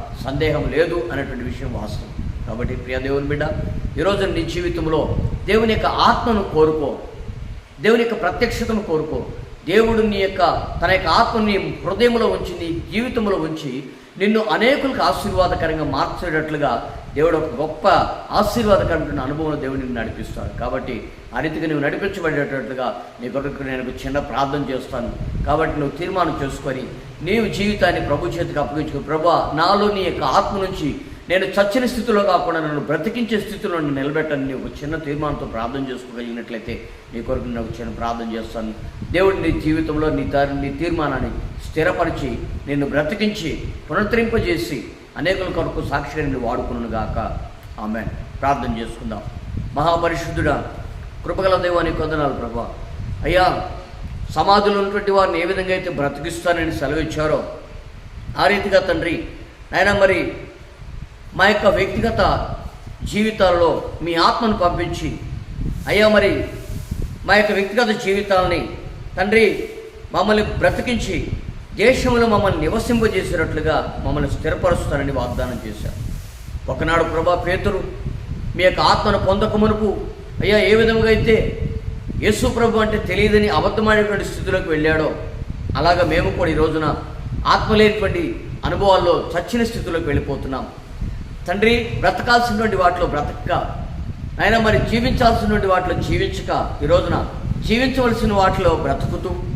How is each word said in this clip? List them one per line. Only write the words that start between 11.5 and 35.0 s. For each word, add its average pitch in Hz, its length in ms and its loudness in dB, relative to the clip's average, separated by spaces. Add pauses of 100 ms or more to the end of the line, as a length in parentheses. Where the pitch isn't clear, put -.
హృదయంలో 226 400 4
ఉంచి, 180 420 -4
నీ - 120 -4 (120)
జీవితంలో 214 440 0
ఉంచి 156 480 -6 (340)
నిన్ను 208 340 4
అనేకులకు 240 500 2
ఆశీర్వాదకరంగా 170 800 0
మార్చేటట్లుగా 147 1080 -2 (240)
దేవుడు 160 220 4
ఒక 131 240 -4
గొప్ప 156 280 0 (440)
ఆశీర్వాదకరమైన 170 880 2
అనుభవంలో 147 360 -2
దేవుడు 135 240 -4
నిన్ను 123 200 -4
నడిపిస్తాడు. 110 580 -8
కాబట్టి 123 500 -4 (280)
ఆ 127 40 0
రీతిగా 156 260 -2
నువ్వు 147 180 0
నడిపించబడేటట్లుగా 143 1080 -2 (280)
నీ 120 60 -6
కొరకు 139 340 -4
నేను 131 200 -4
ఒక 123 240 -8
చిన్న 135 120 -2
ప్రార్థన 139 560 -2
చేస్తాను. 120 380 -6 (340)
కాబట్టి 151 340 0
నువ్వు 139 180 -4
తీర్మానం 175 460 -2
చేసుకొని 131 380 -4 (400)
నీవు 202 260 2
జీవితాన్ని 175 520 2
ప్రభు 143 260 -2
చేతికి 165 320 -4
అప్పగించుకో. 143 400 -4
"ప్రభువా, 156 560 2
నాలో 202 400 4
నీ 190 80 -2
యొక్క 160 200 -2
ఆత్మ 190 340 2
నుంచి 156 440 -2 (280)
నేను 185 160 2
చచ్చిన 202 420 2
స్థితిలో 208 360 0
కాకుండా 170 380 2
నన్ను 151 200 -2
బ్రతికించే 220 600 -2
స్థితిలో 196 380 -6
నన్ను 143 240 -2
నిలబెట్టండి." 147 500 -2
నీ 127 60 -6
ఒక 117 240 -10
చిన్న 151 140 -6
తీర్మానంతో 147 500 -4